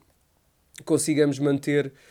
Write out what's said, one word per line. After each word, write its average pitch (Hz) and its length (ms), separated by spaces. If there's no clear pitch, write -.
consigamos 147 560
manter 143 540